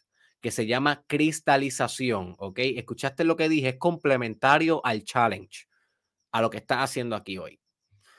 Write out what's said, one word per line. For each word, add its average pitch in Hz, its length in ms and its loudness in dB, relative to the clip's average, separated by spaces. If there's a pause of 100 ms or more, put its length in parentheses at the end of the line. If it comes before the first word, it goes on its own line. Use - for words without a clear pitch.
(400)
que 120 120 -4
se 110 160 -2
llama 139 400 0
Cristalización, 135 1300 0
¿ok? 98 220 -8
¿Escuchaste 131 640 -4
lo 165 100 4
que 160 140 0
dije? 143 220 2
Es 131 80 -8
complementario 147 1080 2
al 110 160 0
challenge, 107 640 -2 (640)
a 113 120 0
lo 113 80 2
que 110 80 -10
estás 127 200 -2
haciendo 123 380 -4
aquí 98 220 -10
hoy. 78 200 -14 (600)